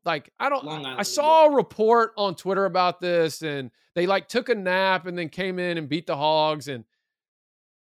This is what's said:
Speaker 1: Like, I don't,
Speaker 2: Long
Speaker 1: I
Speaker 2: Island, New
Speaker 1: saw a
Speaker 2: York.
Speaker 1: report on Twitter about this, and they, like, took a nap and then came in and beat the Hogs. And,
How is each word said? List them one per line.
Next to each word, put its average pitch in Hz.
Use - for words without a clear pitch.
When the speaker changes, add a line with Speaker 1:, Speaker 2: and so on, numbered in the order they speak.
Speaker 1:
Like, 160
I 262
don't, 277
Speaker 2:
Long 302
Speaker 1:
I 262
Speaker 2:
Island, 262
New 202
Speaker 1:
saw 311
a -
Speaker 2:
York. 294
Speaker 1:
report 226
on 202
Twitter 196
about 180
this, 170
and 139
they, 175
like, 190
took 247
a 233
nap 185
and 175
then 165
came 185
in 175
and 156
beat 160
the 160
Hogs. 156
And, 123